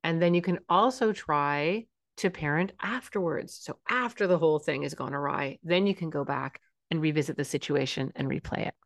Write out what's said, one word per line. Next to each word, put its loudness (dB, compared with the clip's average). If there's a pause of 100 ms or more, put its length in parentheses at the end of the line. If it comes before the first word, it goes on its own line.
And 2
then 6
you 4
can 0
also 4
try 0 (320)
to 2
parent 0
afterwards. -4
So -12 (100)
after 0
the 6
whole 4
thing -2
has -4
gone -6
awry, -2
then 2
you 2
can -6
go -2
back -6 (300)
and 0
revisit 0
the -2
situation -2
and -2
replay -4
it. -8 (120)